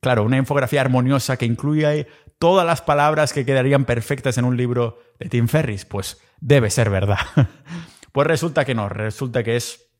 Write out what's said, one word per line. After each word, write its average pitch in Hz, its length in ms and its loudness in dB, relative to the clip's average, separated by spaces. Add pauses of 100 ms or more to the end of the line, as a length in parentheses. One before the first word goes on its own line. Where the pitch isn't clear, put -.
Claro, 123 220 2
una 127 140 2
infografía 135 440 0
armoniosa 127 560 0
que - 80 -2
incluye 147 600 0 (320)
todas 175 260 4
las 165 160 0
palabras 147 500 2
que 135 140 -2
quedarían 135 400 2
perfectas 123 520 -2
en 120 80 0
un 127 120 0
libro 120 420 -2 (200)
de - 100 -10
Tim 117 180 2
Ferriss, 127 380 -2
pues - 360 -10 (180)
debe 123 300 4
ser 110 200 2
verdad. 98 300 0 (160)
<laughs> 123 120 4 (640)
Pues 143 160 0
resulta 143 360 0
que 127 120 -2
no, 104 140 -2
resulta 113 540 -4
que 117 120 0
es - 340 -8 (100)